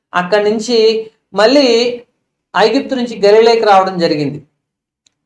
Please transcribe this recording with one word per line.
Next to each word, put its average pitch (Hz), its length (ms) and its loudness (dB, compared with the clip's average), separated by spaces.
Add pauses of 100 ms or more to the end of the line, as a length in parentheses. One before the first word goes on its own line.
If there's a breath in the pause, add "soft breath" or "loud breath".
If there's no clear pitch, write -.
(140)
అక్కడి 208 360 -2
నుంచి 220 600 -2 (240)
మళ్ళీ 240 680 0 (560)
ఐగుప్తు 220 380 -2
నుంచి 208 320 -4
గలిలేకి 226 380 4
రావడం 190 340 2
జరిగింది. 151 400 -4 (880)